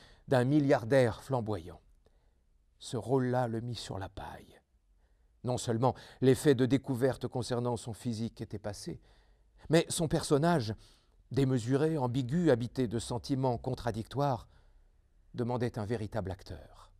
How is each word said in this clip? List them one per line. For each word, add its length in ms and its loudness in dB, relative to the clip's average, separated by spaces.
d'un 160 4
milliardaire 800 4
flamboyant. 580 -4
Ce 200 -8
rôle-là 500 2
le 140 -4
mit 120 -8
sur 240 -10
la 120 -8
paille. 520 -16
Non 140 -2
seulement 380 2
l'effet 320 6
de 120 4
découverte 640 0
concernant 500 -4
son 160 -10
physique 480 -6
était 180 -10
passé, 420 -12
mais 200 4
son 180 -2
personnage, 680 2
démesuré, 680 2
ambigu, 540 2
habité 360 0
de 120 -2
sentiments 580 -2
contradictoires, 920 -4
demandait 460 -2
un 60 -4
véritable 440 -4
acteur. 720 -14